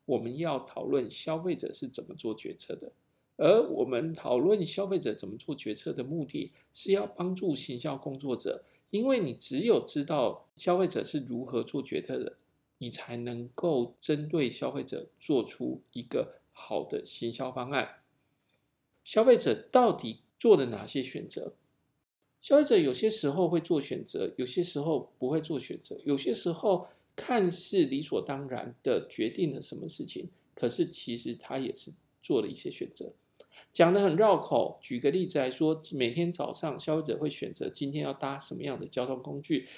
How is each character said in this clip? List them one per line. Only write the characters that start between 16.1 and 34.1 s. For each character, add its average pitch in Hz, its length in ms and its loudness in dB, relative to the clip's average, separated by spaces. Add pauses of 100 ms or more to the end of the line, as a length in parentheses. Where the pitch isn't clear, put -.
好 - 300 -4
的 - 220 -4
行 - 260 -6
销 127 220 -6
方 127 200 -6
案。 135 240 0 (1080)
消 - 180 4
费 240 140 10
者 123 180 4 (160)
到 233 220 6
底 - 280 -6 (180)
做 220 180 10
了 139 100 4
哪 107 200 -6
些 135 160 -4
选 - 260 -8
择？ - 240 -8 (880)
消 - 180 8
费 302 60 8
者 240 140 6
有 143 140 4
些 214 180 2
时 156 180 2
候 170 200 4
会 165 120 2
做 156 200 2
选 - 240 -4
择， - 320 -4
有 127 100 -2
些 170 160 0
时 - 160 -2
候 143 400 0
不 127 100 0
会 156 120 2
做 156 180 -4
选 - 240 -8
择， - 220 -12
有 143 120 2
些 180 160 0
时 185 200 0
候 180 360 2 (260)
看 208 360 2
似 175 340 2
理 135 160 -2
所 127 220 -2
当 139 260 -6
然 120 340 -8
的 98 260 2
决 110 200 0
定 160 240 0
了 127 80 -6
什 - 160 -12
么 165 120 -8
事 - 160 -8
情， - 240 -10 (260)
可 - 140 0
是 160 180 0
其 123 300 -6
实 117 180 -6
他 - 240 -8
也 131 160 -4
是 - 180 -14 (300)
做 131 180 2
了 104 80 -2
一 - 60 -8
些 - 160 -8
选 - 240 -8
择。 - 180 -12 (600)
讲 170 200 8
得 202 80 6
很 185 160 4